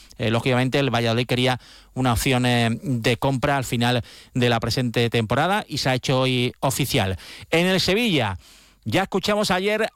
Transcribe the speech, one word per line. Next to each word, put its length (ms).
eh, 100
lógicamente 480
el 160
Valladolid 320
quería 340
una 180
opción, 320
eh, 240
de 360
compra 380
al 100
final 380
de 160
la 100
presente 500
temporada 580
y 100
se 120
ha 60
hecho 240
hoy 400
oficial. 580
En 180
el 120
Sevilla, 580
ya 200
escuchamos 480
ayer 440